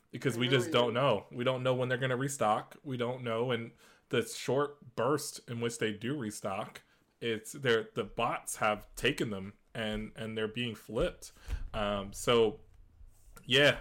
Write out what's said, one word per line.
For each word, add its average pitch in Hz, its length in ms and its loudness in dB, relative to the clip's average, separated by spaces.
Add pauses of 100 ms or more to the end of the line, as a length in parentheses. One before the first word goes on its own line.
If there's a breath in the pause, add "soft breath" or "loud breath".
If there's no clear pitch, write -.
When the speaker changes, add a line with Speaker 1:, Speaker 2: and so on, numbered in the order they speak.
(120 soft breath)
Speaker 1:
because 120 260 -2
we 123 100 2
Speaker 2:
It - 20 2
Speaker 1:
just 123 180 4
Speaker 2:
really 123 120 4
Speaker 1:
don't 120 100 4
Speaker 2:
is. 113 60 0
Speaker 1:
know. 120 360 2
We 123 140 -2
don't 127 180 0
know 127 100 4
when 127 140 0
they're 123 100 0
gonna 127 200 0
restock. 127 680 0
We 127 140 -6
don't 123 260 -4
know. 120 280 0
And 117 200 -4 (380 soft breath)
the 127 140 2
short - 760 -2
burst 143 500 0
in 117 140 -6
which 117 160 -2
they 110 160 0
do 113 240 -4
restock, 107 640 -6 (400 soft breath)
it's, 113 320 -4
they're, 117 400 2
the 113 100 -2
bots - 540 -4
have 107 280 0 (120)
taken 135 320 0
them 98 240 -8 (200)
and, 107 440 -4
and 110 200 -8
they're 110 120 0
being 120 260 -4
flipped. - 560 -4 (420 loud breath)
Um, 101 380 -2
so, 117 480 4 (840)
yeah, 131 360 6